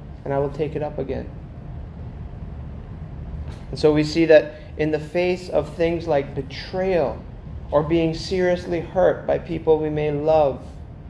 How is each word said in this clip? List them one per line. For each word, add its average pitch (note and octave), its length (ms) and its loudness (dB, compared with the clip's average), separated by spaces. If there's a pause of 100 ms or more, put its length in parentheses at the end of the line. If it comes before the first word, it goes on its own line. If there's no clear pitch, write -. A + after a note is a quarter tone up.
(240)
and C#3+ 100 -4
I C#3 40 2
will C#3 140 0
take D3 240 -4
it D3 80 -2
up D3 160 -6
again." B2+ 280 -4 (2500)
And C3+ 80 -8
so D3+ 120 6
we D3+ 120 4
see D#3+ 220 2
that D#3 360 8 (160)
in D#3 140 2
the D3+ 80 0
face F3+ 500 0
of D3+ 260 0
things E3 320 0
like C#3 280 0
betrayal D#3+ 880 -2 (500)
or D3 120 4
being D#3+ 300 4
seriously F3+ 680 0
hurt F3 480 2
by C#3 120 2
people D#3+ 400 2
we D#3 100 0
may D3+ 220 0
love, D3 500 4 (480)